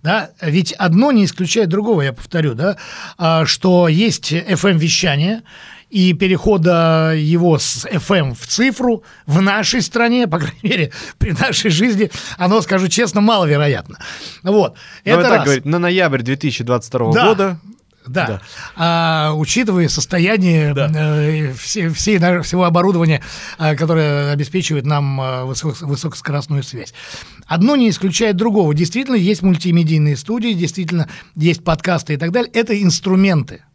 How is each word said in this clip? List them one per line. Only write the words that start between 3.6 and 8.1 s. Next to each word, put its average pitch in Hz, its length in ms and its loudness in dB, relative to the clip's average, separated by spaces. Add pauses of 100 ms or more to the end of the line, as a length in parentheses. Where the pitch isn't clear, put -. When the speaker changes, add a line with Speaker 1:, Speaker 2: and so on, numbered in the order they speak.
Speaker 1:
есть 165 440 0
F 180 320 -2
M-вещание, 170 800 0 (480)
и 185 220 4
перехода 165 1040 2
его 165 420 2
с - 280 -4
F - 240 -4